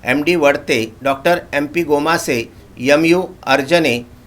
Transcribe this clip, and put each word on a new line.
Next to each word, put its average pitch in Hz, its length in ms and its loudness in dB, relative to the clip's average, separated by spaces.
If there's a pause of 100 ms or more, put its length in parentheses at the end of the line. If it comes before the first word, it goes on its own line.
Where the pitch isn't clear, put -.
एम 143 200 -2
डी 170 120 2
वडते, 143 640 0
डॉक्टर 139 360 0 (160)
एम 143 120 -2
पी 156 180 -4
गोमासे, 147 680 -2 (280)
एम 143 260 2
यू 175 180 2 (200)
अर्जने 135 600 0 (220)